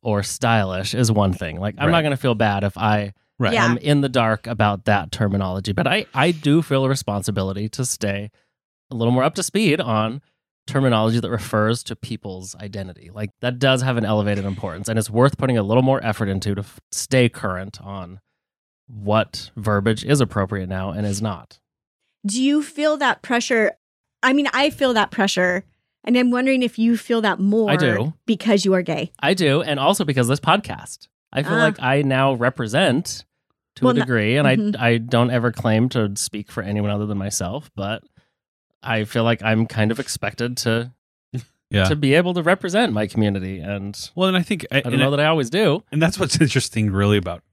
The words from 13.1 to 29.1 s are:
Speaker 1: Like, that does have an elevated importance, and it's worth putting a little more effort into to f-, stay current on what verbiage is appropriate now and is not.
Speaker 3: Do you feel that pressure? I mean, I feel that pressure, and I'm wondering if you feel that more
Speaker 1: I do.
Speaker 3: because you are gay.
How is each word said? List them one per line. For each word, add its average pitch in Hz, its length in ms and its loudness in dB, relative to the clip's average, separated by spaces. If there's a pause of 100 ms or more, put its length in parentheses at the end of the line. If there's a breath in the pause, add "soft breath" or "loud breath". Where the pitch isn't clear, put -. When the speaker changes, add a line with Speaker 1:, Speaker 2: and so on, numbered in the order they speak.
Speaker 1:
Like, 104 200 -8 (100)
that 123 180 -4
does 131 220 2
have 131 160 0
an 113 80 -2
elevated 104 400 0
importance, 95 460 -6
and 110 80 0
it's 104 100 -2
worth 120 300 2
putting 127 180 0
a 107 60 2
little 110 200 2
more 131 220 0
effort 107 240 -2
into 98 260 -2
to 98 60 -4
f-, - 200 -14 (120)
stay 127 380 2
current 95 500 -8
on 95 400 -14 (680)
what 107 680 -2
verbiage 107 480 0
is 143 160 4
appropriate 98 480 -2
now 95 220 -4
and 104 160 -4
is 101 160 -2
not. 92 380 -8 (680)
Speaker 3:
Do 220 160 -2
you 294 200 4
feel 302 360 0
that 269 240 0
pressure? 233 500 0 (500)
I 262 120 4
mean, 285 180 2
I 277 160 2
feel 262 240 0
that 214 180 2
pressure, 185 540 0 (400)
and 233 140 2
I'm 247 120 2
wondering 254 320 0
if 240 160 -4
you 226 200 2
feel 226 240 -2
that 185 180 0
more 208 300 2
Speaker 1:
I 151 60 4
do. 127 360 0 (140)
Speaker 3:
because 208 400 2
you 190 80 4
are 180 80 2
gay. 170 380 -6